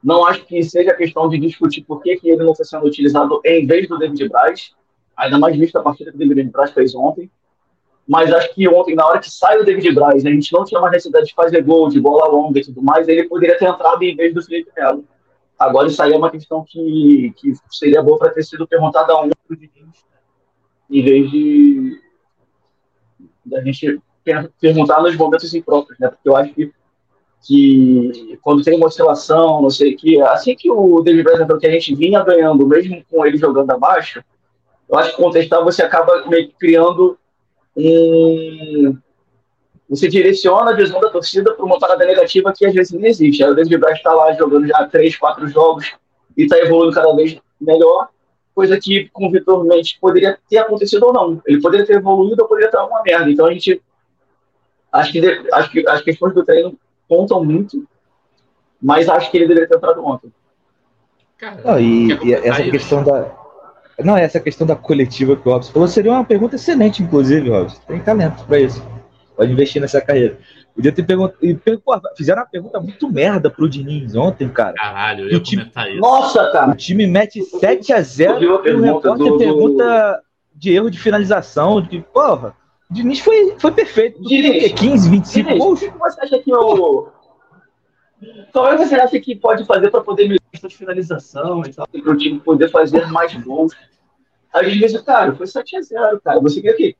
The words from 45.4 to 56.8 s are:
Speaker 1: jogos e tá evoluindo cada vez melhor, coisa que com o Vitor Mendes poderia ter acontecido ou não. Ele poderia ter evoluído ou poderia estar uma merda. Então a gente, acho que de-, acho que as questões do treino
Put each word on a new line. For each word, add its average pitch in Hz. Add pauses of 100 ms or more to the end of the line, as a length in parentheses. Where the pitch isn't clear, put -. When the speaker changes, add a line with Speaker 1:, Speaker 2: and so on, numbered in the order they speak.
Speaker 1:
jogos 156 (420)
e 151
tá 175
evoluindo 165
cada 156
vez 156 (200)
melhor, 165 (440)
coisa 190
que 196
com 190
o 170
Vitor 185
Mendes 170
poderia 185 (120)
ter 208
acontecido 208
ou 247
não. 170
Ele 143
poderia 190
ter 208
evoluído 196
ou 220
poderia 214
estar 233
uma 226
merda. 165
Então 151
a 170
gente, 180 (1080)
acho 151
que 165
de-, -
acho 151
que -
as 151
questões 175
do 180
treino 170 (300)